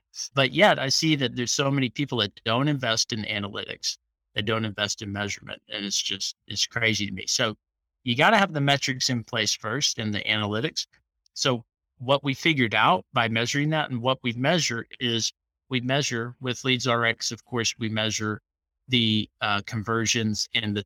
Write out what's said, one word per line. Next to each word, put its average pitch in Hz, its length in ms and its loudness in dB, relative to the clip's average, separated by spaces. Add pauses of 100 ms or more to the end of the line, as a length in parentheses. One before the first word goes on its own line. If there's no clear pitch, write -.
(340)
but 131 180 2
yet 160 280 6
I 135 100 -2
see 156 280 2
that 127 180 -2
there's 123 160 -2
so 139 180 0
many 135 200 2
people 131 300 -4
that 104 120 0 (120)
don't 123 240 2
invest 127 460 0
in 110 100 -4
analytics, 101 720 -6 (360)
that 117 120 -2
don't 110 200 0
invest 104 360 -4
in 104 100 -6
measurement. 101 580 -6
And 104 160 -6
it's 98 160 -2
just, - 340 -6 (120)
it's - 200 -2
crazy 110 380 0
to 101 80 -8
me. 101 140 -10
So 113 280 -2 (480)
you 120 120 0
gotta 180 220 6
have 196 160 4
the 147 80 0
metrics 139 480 2
in 120 140 0
place 107 300 -2
first 120 460 -2
and 107 140 -2
the 101 80 -2
analytics. 107 640 -2 (480)
So 123 300 0 (340)
what 131 260 0
we 143 100 0
figured 131 420 2
out 127 380 4
by 117 160 2
measuring 120 400 0
that 156 200 0
and 123 120 -4
what 127 220 0
we 120 100 -2
measure 131 520 0 (140)
is 117 320 -2 (380)
we 131 120 0
measure 123 600 -2
with 127 220 -4
Leads 127 240 2
R 117 180 4
X, - 260 -2
of 113 140 -12
course, 117 340 -2
we 113 100 -2
measure 107 520 -2 (480)
the, 110 380 2 (140)
uh, 104 240 0
conversions 110 880 -2
in 107 220 -2
the, 101 100 -2